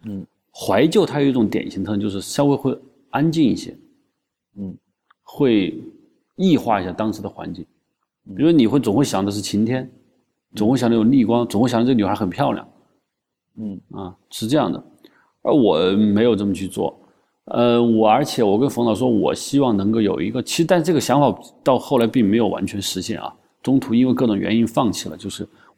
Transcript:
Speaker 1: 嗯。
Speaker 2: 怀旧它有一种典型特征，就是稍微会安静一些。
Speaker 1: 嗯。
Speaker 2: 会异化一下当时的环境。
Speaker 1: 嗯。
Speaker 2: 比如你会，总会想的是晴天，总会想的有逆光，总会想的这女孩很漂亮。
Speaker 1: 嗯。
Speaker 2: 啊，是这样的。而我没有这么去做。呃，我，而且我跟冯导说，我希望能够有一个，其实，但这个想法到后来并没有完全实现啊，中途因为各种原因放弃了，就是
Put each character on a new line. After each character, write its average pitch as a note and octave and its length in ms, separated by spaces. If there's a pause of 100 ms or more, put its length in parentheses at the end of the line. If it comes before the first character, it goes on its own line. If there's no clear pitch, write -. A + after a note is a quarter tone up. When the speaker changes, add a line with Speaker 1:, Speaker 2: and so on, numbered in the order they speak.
Speaker 1:
嗯。 G2 200 (340)
Speaker 2:
怀 G#2+ 280
旧 E3+ 180
它 C#3+ 160
有 C#3 60
一 C#3 40
种 A#2+ 160
典 - 220
型 F#2+ 140
特 F#2+ 80
征， G2+ 100
就 G#2 80
是 G2 100
稍 C#3+ 260
微 C#3+ 100
会 B2 200 (360)
安 D#3 200
静 D#3+ 120
一 G#2+ 120
些。 - 220 (800)
Speaker 1:
嗯。 G2 180 (480)
Speaker 2:
会 G#2+ 580 (540)
异 F3+ 220
化 G#2 240
一 - 20
下 F#2 80
当 G#2+ 220
时 - 80
的 G2 80
环 - 240
境。 E2 120 (640)
Speaker 1:
嗯。 G2+ 80
Speaker 2:
比 G2+ 80
如 E3 80
你 C#3 160
会， C3+ 120
总 A2+ 160
会 A#2+ 80
想 G2 200
的 G2+ 80
是 G2+ 80
晴 G2+ 260
天， C3 240 (640)
总 G#2+ 140
会 C3+ 60
想 A#2+ 140
的 A#2 60
有 A2 80
逆 B2+ 200
光， A2+ 240
总 G2+ 140
会 B2+ 80
想 A#2 100
的 A#2+ 80
这 C3+ 60
女 A2 100
孩 G2 100
很 G#2+ 160
漂 C3 220
亮。 - 160 (920)
Speaker 1:
嗯。 G#2 220 (120)
Speaker 2:
啊， F#2+ 240 (140)
是 - 160
这 C3 120
样 A2 140
的。 - 120 (600)
而 C3 100
我 G2+ 260 (120)
没 G#2 320
有 A#2+ 120
这 G2+ 100
么 G2+ 80
去 F#2 140
做。 - 320 (460)
呃， A#2+ 360
我， A2 280
而 B2+ 160
且 C3 180
我 G2+ 140
跟 C#3 120
冯 A#2+ 160
导 A#2 80
说， A#2 140
我 F#2+ 260
希 - 260
望 B2 180
能 G2 140
够 A2+ 100
有 F2+ 180
一 F2+ 100
个， A#2+ 140
其 - 140
实， E3 80
但 F3 180
这 E3+ 80
个 D3+ 80
想 B2+ 220
法 A#2+ 180 (240)
到 B2+ 160
后 C3 200
来 A#2 60
并 A2+ 220
没 G2+ 80
有 A2+ 140
完 F#2 180
全 G2+ 140
实 F#2 200
现 F#2+ 160
啊， - 160 (300)
中 C3 160
途 - 140
因 B2 140
为 B2 60
各 B2+ 140
种 G#2 100
原 F#2+ 160
因 A2+ 140
放 A#2 240
弃 - 160
了， D#2+ 80
就 F#2+ 140
是 - 180 (300)